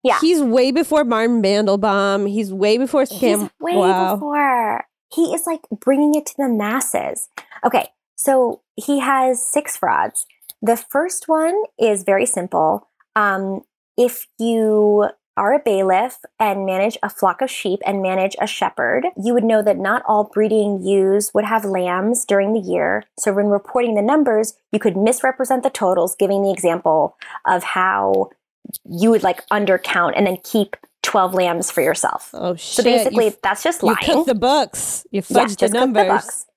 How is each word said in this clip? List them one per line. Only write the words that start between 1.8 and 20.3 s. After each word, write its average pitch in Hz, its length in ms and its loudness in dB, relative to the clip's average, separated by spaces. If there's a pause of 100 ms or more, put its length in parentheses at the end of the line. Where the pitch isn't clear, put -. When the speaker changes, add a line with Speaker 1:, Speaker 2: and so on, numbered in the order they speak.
Speaker 2:
He's 202 240 -4
way 208 240 2
before 269 240 2
Scam 214 160 -4 (220)
Speaker 1:
He's 208 100 -4 (100)
way 339 160 -2
Speaker 2:
Wow. 185 380 2
Speaker 1:
before. 262 720 -2 (280)
He 320 220 0
is, 330 120 -4
like, 320 240 -6
bringing 285 440 2
it 294 120 -2
to - 120 -12
the 269 100 -2
masses. 214 800 -4 (360)
Okay. - 240 0 (280)
So 262 440 0 (160)
he 285 240 -2
has 262 440 0
six - 320 -4
frauds. - 480 -2 (380)
The 226 140 2
first 330 500 -4
one 320 340 0 (200)
is 208 240 2
very 196 220 2
simple. 175 640 -2 (280)
Um, 190 460 -2 (340)
if - 320 0 (100)
you 214 680 2 (280)
are 202 180 0
a 294 40 2
bailiff 196 600 0 (200)
and 196 260 -2
manage 190 380 -2
a 208 80 -4
flock 185 320 0
of 262 80 -4
sheep 196 340 -4
and 196 160 -2
manage 190 400 0
a 180 60 0
shepherd, 190 600 -2 (140)
you 233 140 0
would 226 100 2
know 220 180 2
that 202 160 2
not 196 280 -2
all 208 260 0